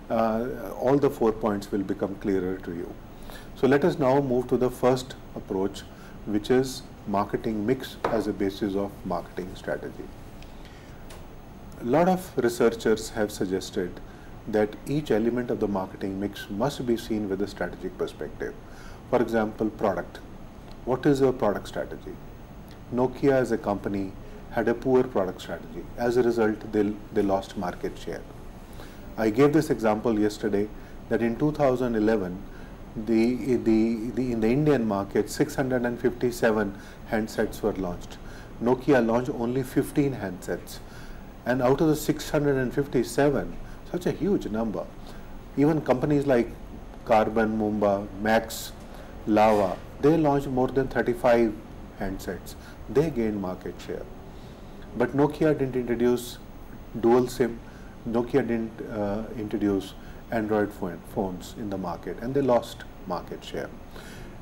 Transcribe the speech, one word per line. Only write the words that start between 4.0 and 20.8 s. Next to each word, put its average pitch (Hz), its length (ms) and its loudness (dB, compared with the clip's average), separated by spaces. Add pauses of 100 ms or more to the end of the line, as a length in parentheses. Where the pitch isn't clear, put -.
move 123 260 2
to 131 80 4
the 123 140 2
first 127 460 2 (180)
approach, 98 480 -2 (420)
which 107 260 0
is 131 320 2 (240)
marketing 104 600 0
mix 131 380 -2
as 104 240 0
a 104 40 0
basis 98 440 -2
of 101 140 0 (140)
marketing 92 500 -6
strategy. - 500 -6 (1800)
A - 40 -8
lot 147 240 6
of 180 300 0
researchers 117 720 4
have 104 200 0
suggested 92 680 -2 (480)
that 107 260 2 (120)
each 151 240 -2
element 120 400 2
of 107 100 -2
the 107 80 2
marketing 95 500 -4
mix 101 300 -6
must 123 380 -2
be 117 100 4
seen 107 320 -4
with 95 140 -2
a 98 60 0
strategic 87 500 -6
perspective. - 560 -6 (560)
For 123 100 4
example, 110 480 2
product. 95 500 -2 (680)